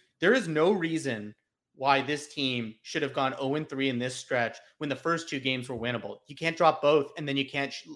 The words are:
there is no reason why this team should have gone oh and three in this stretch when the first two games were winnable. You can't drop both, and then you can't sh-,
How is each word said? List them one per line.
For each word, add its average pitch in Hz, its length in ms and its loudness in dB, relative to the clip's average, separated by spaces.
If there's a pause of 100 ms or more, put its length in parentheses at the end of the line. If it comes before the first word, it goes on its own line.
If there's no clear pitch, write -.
(200)
there 196 140 6
is 214 140 2
no 160 240 4
reason 135 600 -2 (420)
why 135 260 4
this 143 260 -4
team 123 540 -2
should - 180 -6
have 139 140 -2
gone 131 240 0
oh 135 160 0
and 151 160 -2
three 135 180 0
in 127 100 0
this 123 160 -2
stretch 120 440 -2 (180)
when 147 140 -6
the 131 60 -4
first 165 340 -2
two 139 100 -6
games 131 300 -2
were 120 80 -6
winnable. 110 480 -6
You 139 100 -18
can't 165 220 -2
drop 156 240 4
both, 147 340 4
and 156 100 -8
then 139 120 -2
you 135 100 -2
can't 139 240 -4
sh-, - 240 -14